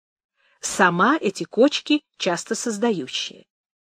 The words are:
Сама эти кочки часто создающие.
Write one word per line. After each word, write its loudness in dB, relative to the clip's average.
Сама 2
эти -4
кочки 2
часто -4
создающие. -4